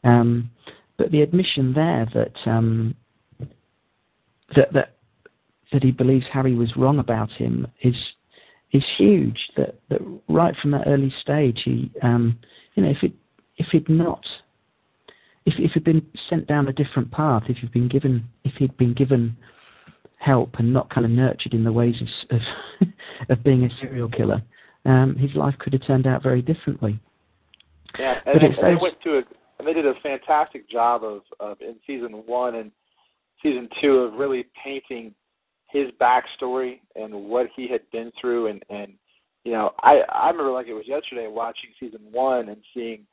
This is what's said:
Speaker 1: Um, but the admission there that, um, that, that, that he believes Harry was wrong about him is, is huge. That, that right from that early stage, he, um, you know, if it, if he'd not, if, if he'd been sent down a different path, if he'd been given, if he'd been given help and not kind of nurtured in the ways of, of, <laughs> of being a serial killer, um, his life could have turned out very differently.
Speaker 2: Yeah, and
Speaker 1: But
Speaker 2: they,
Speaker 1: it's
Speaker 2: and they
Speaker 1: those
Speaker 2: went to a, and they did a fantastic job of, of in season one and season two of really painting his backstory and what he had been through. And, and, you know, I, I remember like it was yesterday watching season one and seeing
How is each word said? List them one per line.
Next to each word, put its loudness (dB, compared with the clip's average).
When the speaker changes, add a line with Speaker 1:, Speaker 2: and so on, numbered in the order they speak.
Speaker 1:
Um, 4
but 0
the 4
admission 2
there 0
that, -2
um, 0
that, 6
that, 0
that 2
he 6
believes 2
Harry 0
was -2
wrong 4
about -2
him -4
is, 2
is 4
huge. 4
That, -2
that -2
right 2
from 0
that 0
early 2
stage, 0
he, -2
um, 2
you 2
know, 2
if -2
it, -2
if -4
he'd 2
not, 0
if, 2
if 2
he'd 0
been 4
sent -2
down 2
a -4
different -2
path, 0
if -2
he'd -10
been 0
given, 0
if -4
he'd 0
been 2
given 2
help 2
and 2
not 0
kind 0
of 2
nurtured 0
in 2
the 2
ways 2
of, -6
of, -2
<laughs> -16
of 2
being 4
a -2
serial -6
killer, -2
um, 6
his -2
life 0
could -4
have -2
turned 2
out 0
very 2
differently. -4
Speaker 2:
Yeah, -2
and 2
Speaker 1:
But 8
Speaker 2:
they, 8
Speaker 1:
it's 2
Speaker 2:
and 4
they 6
Speaker 1:
those 2
Speaker 2:
went -4
to -4
a, 2
and -6
they -2
did -2
a 2
fantastic -4
job 0
of, -10
of -12
in -14
season -12
one -4
and -12
season -2
two 6
of 0
really -4
painting -14
his -2
backstory -2
and -12
what -4
he -10
had -4
been -10
through. -2
And, -8
and, -14
you -8
know, -2
I, 6
I 0
remember -4
like -6
it -12
was -12
yesterday -10
watching -12
season -16
one -2
and -18
seeing -10